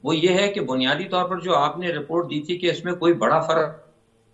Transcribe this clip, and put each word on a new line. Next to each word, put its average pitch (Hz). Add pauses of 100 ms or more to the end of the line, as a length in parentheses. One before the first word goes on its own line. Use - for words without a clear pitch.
وہ 156
یہ 165
ہے 196
کہ 202
بنیادی 131
طور 180
پر 180
جو 175
آپ 151
نے 180
رپورٹ 165
دی 147
تھی 175
کہ 175
اس 156
میں 180
کوئی 170
بڑا 143
فرق 160 (500)